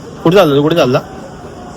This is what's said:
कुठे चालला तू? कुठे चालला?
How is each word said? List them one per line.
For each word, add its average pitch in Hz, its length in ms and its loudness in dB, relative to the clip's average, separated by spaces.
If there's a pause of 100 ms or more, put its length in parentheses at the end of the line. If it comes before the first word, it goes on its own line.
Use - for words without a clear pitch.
(240)
कुठे 170 120 4
चालला 165 200 6
तू? 143 60 2
कुठे 160 140 2
चालला? 139 220 2 (800)